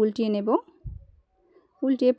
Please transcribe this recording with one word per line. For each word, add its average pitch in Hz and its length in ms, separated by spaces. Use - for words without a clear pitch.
উল্টিয়ে 214 300
নেব, 208 180
উল্টিয়ে 254 360